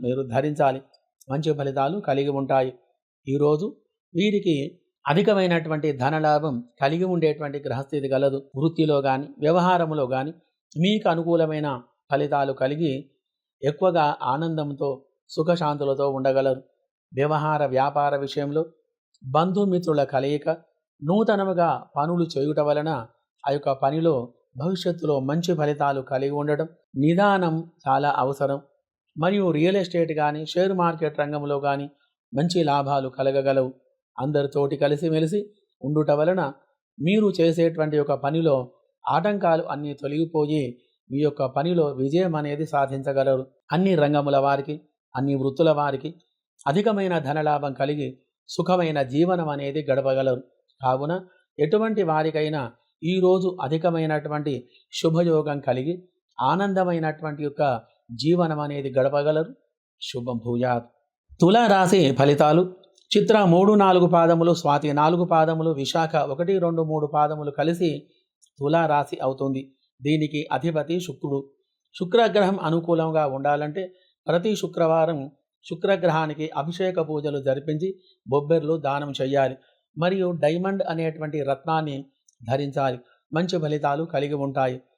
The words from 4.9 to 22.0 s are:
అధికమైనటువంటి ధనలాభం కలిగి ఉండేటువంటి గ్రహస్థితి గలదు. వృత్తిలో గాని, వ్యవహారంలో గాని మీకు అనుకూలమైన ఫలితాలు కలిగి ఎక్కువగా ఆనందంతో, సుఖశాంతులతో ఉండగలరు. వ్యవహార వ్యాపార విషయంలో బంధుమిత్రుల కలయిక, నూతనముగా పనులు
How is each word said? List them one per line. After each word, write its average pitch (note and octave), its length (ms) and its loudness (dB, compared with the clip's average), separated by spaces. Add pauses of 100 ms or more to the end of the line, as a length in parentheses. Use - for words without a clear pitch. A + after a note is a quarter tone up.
అధికమైనటువంటి D#3+ 840 0
ధనలాభం D3 720 0 (180)
కలిగి D#3+ 220 0
ఉండేటువంటి D3+ 560 -2
గ్రహస్థితి C3+ 480 -6
గలదు. C3+ 360 0 (120)
వృత్తిలో D3+ 440 2
గాని, C3+ 280 0 (120)
వ్యవహారంలో E3 640 2
గాని C3 280 -4 (480)
మీకు G#3 300 0
అనుకూలమైన D#3 720 0 (300)
ఫలితాలు C#3+ 420 0
కలిగి C#3 560 -2 (540)
ఎక్కువగా D3+ 580 2
ఆనందంతో, C#3+ 840 -4 (260)
సుఖశాంతులతో D3 800 0
ఉండగలరు. C3+ 540 0 (500)
వ్యవహార D3 520 0
వ్యాపార C#3+ 500 0
విషయంలో C#3+ 500 -2 (640)
బంధుమిత్రుల F3 720 2
కలయిక, C#3+ 460 -2 (540)
నూతనముగా F#3 840 0 (120)
పనులు E3+ 280 0 (120)